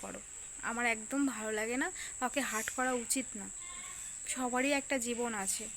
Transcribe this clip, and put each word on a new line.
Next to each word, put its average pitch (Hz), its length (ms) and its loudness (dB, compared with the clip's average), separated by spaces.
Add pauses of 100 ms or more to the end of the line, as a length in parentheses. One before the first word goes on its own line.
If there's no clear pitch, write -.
করো, 196 200 -8 (420)
আমার 233 240 2
একদম 233 400 2
ভালো 220 260 0
লাগে 220 240 0
না। 339 160 0 (280)
কাউকে 254 200 2
হার্ট 220 300 0
করা 254 220 2
উচিত 247 340 2 (100)
না, 196 140 -8 (760)
সবারই 254 460 4
একটা 277 260 2
জীবন 233 360 0
আছে। 208 420 0